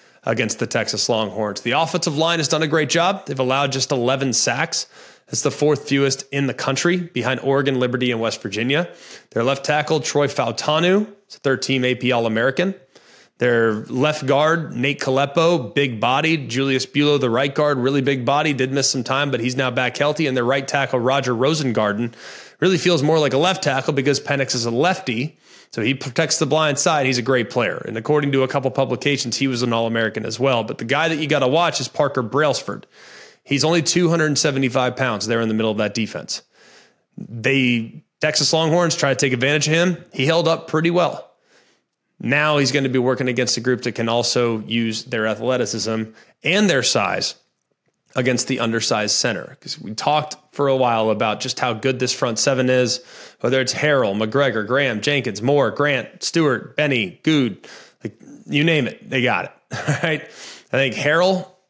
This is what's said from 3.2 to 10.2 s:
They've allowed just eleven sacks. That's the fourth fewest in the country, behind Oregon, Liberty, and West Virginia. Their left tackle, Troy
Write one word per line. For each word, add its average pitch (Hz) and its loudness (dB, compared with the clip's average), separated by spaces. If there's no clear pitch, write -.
They've 139 -4
allowed 131 0
just 131 -2
eleven 131 0
sacks. 127 -2
That's - -4
the 139 2
fourth 147 0
fewest 139 0
in 139 -2
the 127 -4
country, 175 0
behind 127 -2
Oregon, 135 0
Liberty, 123 0
and 117 -2
West 113 -4
Virginia. 127 -2
Their 117 -2
left 135 0
tackle, 151 0
Troy 143 0